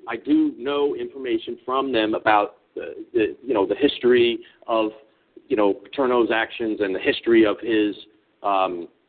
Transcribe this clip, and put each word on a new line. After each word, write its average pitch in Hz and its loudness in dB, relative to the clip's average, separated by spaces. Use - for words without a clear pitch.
I 117 -8
do 147 0
know 143 -2
information 120 -6
from 135 -2
them 110 0
about 104 2
the, - -12
the, 107 0
you 127 -4
know, 98 2
the 98 -2
history 120 2
of, 110 -2
you 127 0
know, 101 4
Paterno's 123 0
actions 110 -4
and 95 -2
the 90 -6
history 113 4
of 101 2
his, 107 0
um, 92 -2